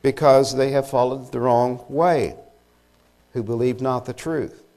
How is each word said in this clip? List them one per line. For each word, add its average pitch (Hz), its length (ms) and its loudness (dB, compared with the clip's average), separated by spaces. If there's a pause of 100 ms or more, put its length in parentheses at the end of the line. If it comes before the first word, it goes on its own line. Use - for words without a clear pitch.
because 135 520 4
they 135 140 2
have 135 180 0
followed 127 440 -2
the 123 80 -6
wrong 123 500 0
way, 143 460 0 (960)
who 123 100 -6
believe 120 400 -2
not 127 240 -4
the 127 80 -10
truth. 156 480 -8 (160)